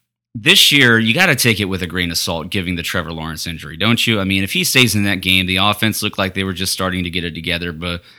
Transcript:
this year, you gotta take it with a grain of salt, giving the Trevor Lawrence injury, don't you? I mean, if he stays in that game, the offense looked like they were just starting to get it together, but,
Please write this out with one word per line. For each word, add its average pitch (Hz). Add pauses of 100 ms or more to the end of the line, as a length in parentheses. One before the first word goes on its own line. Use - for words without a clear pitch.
(360)
this 147
year, 123
you 113
gotta 170
take 113
it 104
with 92
a 92
grain 87
of 82
salt, 85
giving 92
the 85
Trevor 85
Lawrence 80
injury, 78
don't 113
you? 113
I 95
mean, 95
if 98
he 180
stays 123
in 101
that 101
game, 92
the 92
offense 104
looked 107
like 95
they 95
were 95
just 90
starting 92
to 87
get 85
it 82
together, 85
but, 85 (180)